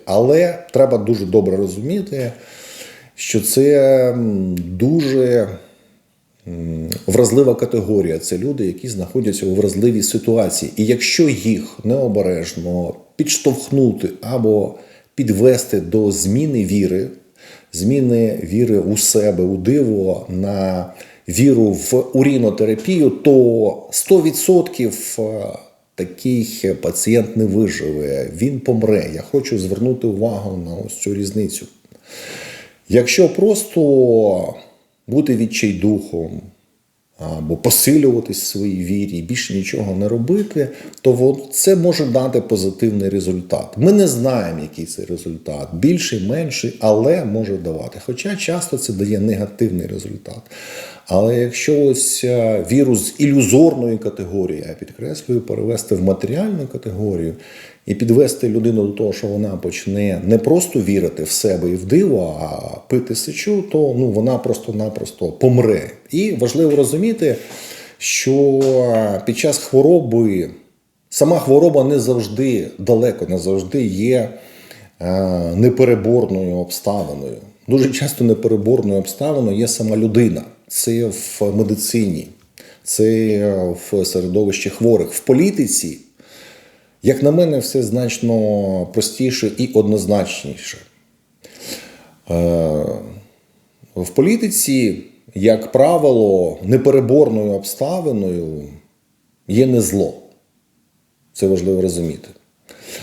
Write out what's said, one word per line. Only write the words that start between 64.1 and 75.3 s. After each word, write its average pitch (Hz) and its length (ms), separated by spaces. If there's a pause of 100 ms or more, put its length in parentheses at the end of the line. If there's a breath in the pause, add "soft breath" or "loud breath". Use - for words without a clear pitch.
просто-напросто 107 920
помре. 117 600 (200)
І 196 200
важливо 143 440
розуміти, 151 600 (640 loud breath)
що 135 640 (640)
під 123 120
час 147 200
хвороби 117 920 (600)
сама 156 300
хвороба 147 440
не 139 160
завжди, 110 680 (100)
далеко 104 520
не 92 80
завжди 95 480
є, 110 440 (680 loud breath)
е, 87 100 (460)